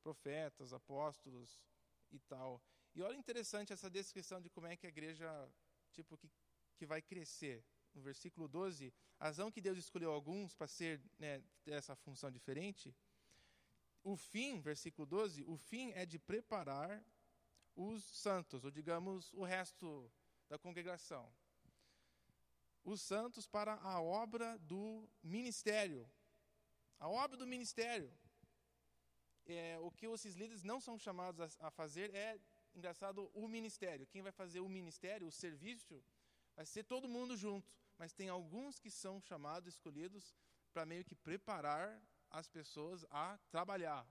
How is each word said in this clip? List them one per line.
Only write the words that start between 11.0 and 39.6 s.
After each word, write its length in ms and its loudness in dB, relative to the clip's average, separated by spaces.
né, 240 0
dessa 300 0
função 360 -4
diferente, 640 -2
o 140 2
fim, 420 2
versículo 460 0
doze, 400 4
o 120 0
fim 340 -2
é 140 2
de 140 -4
preparar 840 0
os 280 0
santos, 600 2
ou 40 0
digamos, 640 0
o 100 0
resto 680 0
da 100 -2
congregação. 720 -4
Os 180 0
santos 460 2
para 280 4
a 260 2
obra 580 2
do 500 -2
ministério. 840 4
A 80 0
obra 300 4
do 100 -2
ministério. 640 2
É, 340 -2
o 100 -2
que 160 -8
esses 300 -2
líderes 280 -4
não 180 0
são 180 -6
chamados 640 -2
a, 60 -2
a 40 -2
fazer 420 -2
é, 240 0
engraçado, 580 -2
o 140 0
ministério. 600 0
Quem 140 -8
vai 120 -4
fazer 260 -4
o 80 0
ministério, 600 -2
o 40 -2
serviço, 720 -6
vai 80 -6
ser 180 -2
todo 240 2
mundo 300 2
junto. 360 0
Mas 140 -4
tem 160 -2
alguns 520 -2
que 120 -10
são 300 -2
chamados, 540 -2